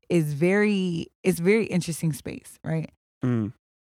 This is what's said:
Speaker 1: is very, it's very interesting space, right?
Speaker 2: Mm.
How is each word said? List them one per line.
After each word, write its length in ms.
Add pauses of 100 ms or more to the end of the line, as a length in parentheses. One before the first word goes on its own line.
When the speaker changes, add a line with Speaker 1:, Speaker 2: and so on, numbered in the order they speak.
Speaker 1:
is 260
very, 720 (160)
it's 180
very 260
interesting 460
space, 520
right? 260 (340)
Speaker 2:
Mm. 280 (280)